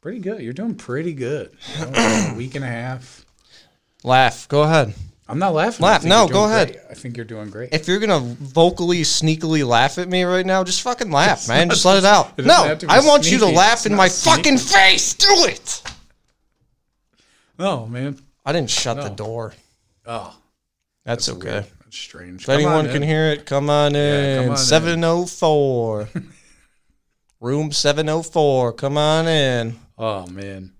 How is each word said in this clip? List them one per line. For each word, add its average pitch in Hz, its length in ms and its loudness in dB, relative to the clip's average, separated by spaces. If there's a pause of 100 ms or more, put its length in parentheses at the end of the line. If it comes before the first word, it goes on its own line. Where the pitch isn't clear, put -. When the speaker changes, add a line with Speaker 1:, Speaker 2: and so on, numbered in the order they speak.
Speaker 1:
Pretty 214 180 -12
good. 190 220 -8
You're 120 120 -10
doing 214 220 -6
pretty 156 380 -8
good. 127 420 -8 (240)
You 160 60 -8
know, 220 440 0
Speaker 2:
<clears throat> - 20 -8
Speaker 1:
a 117 60 -10
week 127 180 -10
and 135 80 -8
a 131 40 -8
half. 123 580 -10 (760)
Speaker 2:
Laugh. 127 440 2
Go 143 160 2
ahead. 151 300 2 (340)
Speaker 1:
I'm 151 120 -6
not 190 160 0
laughing. 190 280 -2
Speaker 2:
Laugh. 196 120 4
Speaker 1:
I - 80 -2
think 165 60 -2
Speaker 2:
No, 208 100 6
Speaker 1:
you're 202 80 4
doing 135 60 -4
Speaker 2:
go 202 120 2
ahead. 214 280 2
Speaker 1:
great. - 80 -20 (100)
I - 20 -18
think 117 240 -14
you're 117 80 -10
doing 107 240 -12
great. 117 240 -10
Speaker 2:
If 156 140 -4
you're 185 120 0
gonna 208 200 2
vocally, 165 840 0
sneakily 156 680 0
laugh 120 300 2
at 175 100 -6
me 180 160 0
right 180 220 0
now, 190 180 0
just 180 200 -4
fucking 247 260 -6
laugh, 156 300 2
Speaker 1:
It's - 80 -10
Speaker 2:
man. 143 200 2
Speaker 1:
not 165 60 2
Speaker 2:
Just - 120 2
let 190 120 6
it 190 40 4
Speaker 1:
just, 185 40 2
Speaker 2:
out. 196 320 4
Speaker 1:
it 135 60 -6
doesn't - 40 2 (160)
Speaker 2:
No, 160 60 2
Speaker 1:
have 156 100 -2
to - 60 -10
be 151 60 2
Speaker 2:
I 214 80 8
want 294 320 6
you 208 80 2
to 208 60 4
Speaker 1:
sneaky. 165 120 4
Speaker 2:
laugh 208 220 6
Speaker 1:
It's - 80 -6
Speaker 2:
in 208 60 0
Speaker 1:
not 208 40 0
Speaker 2:
my 190 100 6
Speaker 1:
sneaky. 311 300 2
Speaker 2:
fucking 294 220 2
face. 381 560 4
Do - 120 0 (200)
it. - 340 -8 (1800)
Speaker 1:
No, 160 300 -6
man. 131 320 -8 (260)
Speaker 2:
I 139 60 -6
didn't 151 180 -2
shut 117 280 -4
the 104 120 -10
Speaker 1:
No. 101 60 -12
Speaker 2:
door. 110 380 -10 (520)
Speaker 1:
Oh. 110 320 -12 (680)
Speaker 2:
That's 117 200 -6
Speaker 1:
That's 123 140 -6
Speaker 2:
okay. 101 120 -12
Speaker 1:
weird. 104 140 -6 (200)
That's - 120 -20
strange. 90 440 -18
Speaker 2:
If - 40 -16
Speaker 1:
Come 135 100 0
Speaker 2:
anyone 151 180 2
Speaker 1:
on 156 120 2
Speaker 2:
can 139 160 -4
Speaker 1:
in. - 80 -4
Speaker 2:
hear 156 220 0
it, 147 160 -8
come 143 240 -2
on 147 240 2
Speaker 1:
Yeah, 143 400 0
come 127 80 0
Speaker 2:
in. 127 80 0
Speaker 1:
on - 0 -
in. 139 60 -2
Speaker 2:
Seven 160 460 0
oh 170 220 0
four. 127 880 -2
Speaker 1:
<laughs> - 1300 -20
Speaker 2:
Room 143 320 -4
seven 147 380 0
oh 160 120 -2
four. 139 520 0
Come 143 260 -4
on 156 280 2
in. 123 520 -2 (180)
Speaker 1:
Oh, 104 300 -6
man. 95 520 -14